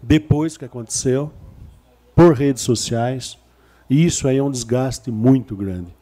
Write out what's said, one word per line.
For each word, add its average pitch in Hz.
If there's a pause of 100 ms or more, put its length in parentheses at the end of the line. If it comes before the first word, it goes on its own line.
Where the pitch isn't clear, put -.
depois 151
que -
aconteceu, 131 (800)
por 165
redes 135
sociais, 120 (540)
e 147
isso 160
aí 131
é 135
um 139
desgaste 123
muito 117
grande 90